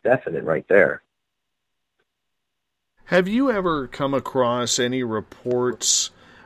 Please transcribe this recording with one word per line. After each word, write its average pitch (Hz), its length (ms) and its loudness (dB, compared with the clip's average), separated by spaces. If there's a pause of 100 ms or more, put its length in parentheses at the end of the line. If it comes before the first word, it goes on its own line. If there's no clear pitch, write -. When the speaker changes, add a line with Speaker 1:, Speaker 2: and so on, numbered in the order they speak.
Speaker 1:
definite 107 420 0
right 78 240 -4
there. 90 340 4 (2000)
Speaker 2:
Have 180 200 2
you 247 240 2
ever 175 360 -2
come 139 260 -4
across 120 640 0
any 127 240 -2
reports 123 1080 -2 (360)